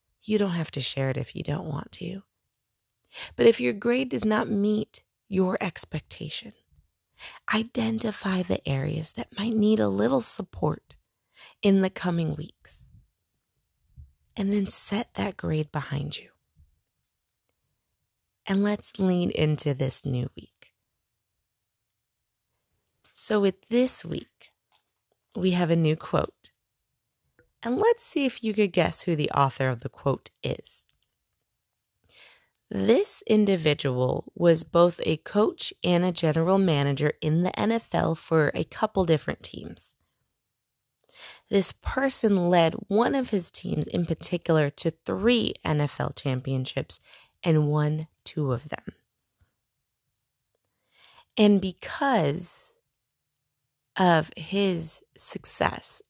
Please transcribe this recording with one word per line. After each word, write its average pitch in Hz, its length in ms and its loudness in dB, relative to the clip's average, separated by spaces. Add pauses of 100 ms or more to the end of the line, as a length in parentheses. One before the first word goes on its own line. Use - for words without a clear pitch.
(220)
You 214 160 0
don't 196 120 0
have 170 200 -4
to 139 100 -6
share 135 300 -2
it 123 60 -4
if 127 180 -8
you - 80 -8
don't 160 240 -6
want - 260 -8
to. 180 300 -10 (1120)
But 240 120 4
if 233 140 6
your 247 120 0
grade 240 360 -2
does 247 160 -2
not 214 240 0
meet 208 540 -2 (260)
your 185 320 0
expectation, - 920 -8 (1000)
identify 220 920 -2
the - 260 -4
areas 151 460 -4
that - 220 -14
might 220 180 -2
need 214 260 4
a 208 80 2
little 226 320 2
support - 720 -4 (680)
in 196 180 6
the 185 100 2
coming 170 460 -2
weeks. - 520 -16 (1500)
And 196 160 0
then 202 160 0
set - 460 -2
that 196 220 -4
grade 156 360 -4
behind 143 440 -6
you. - 120 -10 (2250)
And 196 160 0
let's 208 360 -2
lean 180 320 2
into 151 440 0
this 135 300 -4
new 127 320 -4
week. - 360 -20 (2500)
So - 280 0
with 196 280 0
this - 360 2
week, - 480 -12 (840)
we 185 180 0
have 175 180 2
a 170 60 4
new 160 200 2
quote. - 560 -4 (1120)
And 240 140 -2
let's 466 260 2
see 285 220 -2
if - 180 -2
you 220 120 -2
could 202 180 2
guess 170 300 2
who 175 120 0
the 147 180 0
author 135 360 2
of 120 120 -4
the - 100 -8
quote - 400 -4 (120)
is. - 420 -8 (1900)
This 208 560 2
individual 156 1080 2
was 170 300 4
both 175 400 4
a 160 140 0
coach - 560 -2 (100)
and 175 180 4
a 180 100 0
general 165 440 2
manager 143 640 2
in 160 220 2
the - 180 -2
N 208 100 2
F 226 240 -4
L 165 200 2
for 160 400 2
a 170 100 -2
couple - 400 -2
different - 380 0
teams. - 520 -12 (1600)
This 196 220 2
person 214 760 0
led 165 260 4 (140)
one 233 260 2
of 254 140 -2
his 185 220 -2
teams 160 360 -4
in 175 200 -2
particular 160 640 0
to - 220 -4 (120)
three 214 480 2 (100)
N 151 200 0
F - 180 -4
L 139 120 -2
championships 131 880 -4 (440)
and 156 260 2
won 151 380 0 (180)
two 143 280 -4
of - 180 -6
them. - 240 -12 (2500)
And 208 240 6
because 180 1080 -2 (1300)
of 170 400 4
his 175 640 -4 (140)
success, - 920 -2